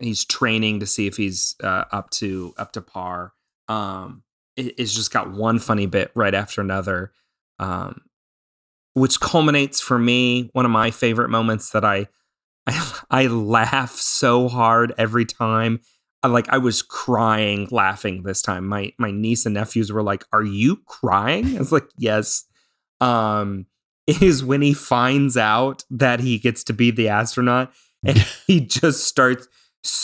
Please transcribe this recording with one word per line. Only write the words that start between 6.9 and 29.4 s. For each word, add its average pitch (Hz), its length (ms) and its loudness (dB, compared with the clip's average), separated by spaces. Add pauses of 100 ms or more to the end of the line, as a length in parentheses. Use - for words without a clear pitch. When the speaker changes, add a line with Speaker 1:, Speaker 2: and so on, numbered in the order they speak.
Speaker 1:
um, 92 420 -8 (920)
which 131 260 2
culminates 147 600 2
for 127 180 0
me, 123 540 2
one 127 140 0
of 120 60 2
my 113 180 2
favorite 117 400 0
moments 113 400 0
that 107 140 0
I, 101 240 0 (280)
<laughs> - 300 -14
I, 151 260 -4 (180)
I 131 180 4
laugh 117 640 0
so 123 560 2
hard 117 500 2
every 113 260 2
time. 113 560 -2 (420)
I, 135 60 4
like, 120 220 2
I 131 80 2
was 123 240 0
crying 107 880 0
laughing 98 540 -2
this 95 180 -4
time. 92 240 -4
My, 101 320 -4
my 110 120 -2
niece 110 360 -2
and 107 80 -2
nephews 107 360 -2
were 107 120 -2
like, 101 200 -4 (120)
"Are 110 80 4
you 107 420 2
crying?" 139 720 -2
I 185 40 -4
was 139 120 -2
like, 165 240 2
"Yes." 110 480 -2 (560)
Um, 107 640 0 (220)
<laughs> - 200 -14
is 156 380 4
when 139 160 2
he 143 140 4
finds 127 640 2
out 117 500 0
that 123 320 0
he 123 180 0
gets 117 260 0
to 120 100 -4
be 117 160 4
the 113 180 0
astronaut 123 640 0 (320)
and 131 140 4
Speaker 2:
<laughs> - 280 0
Speaker 1:
he 180 140 6
just 135 460 0
starts 127 420 2 (560)